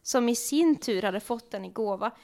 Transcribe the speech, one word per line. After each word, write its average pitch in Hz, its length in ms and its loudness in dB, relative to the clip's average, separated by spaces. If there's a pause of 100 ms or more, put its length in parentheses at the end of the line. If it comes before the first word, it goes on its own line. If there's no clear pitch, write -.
Som 240 280 0
i 240 60 2
sin 311 400 4
tur 202 260 -2
hade 202 180 -2
fått 233 320 -8
den 196 140 -10
i 180 40 -12
gåva. 202 420 -2 (120)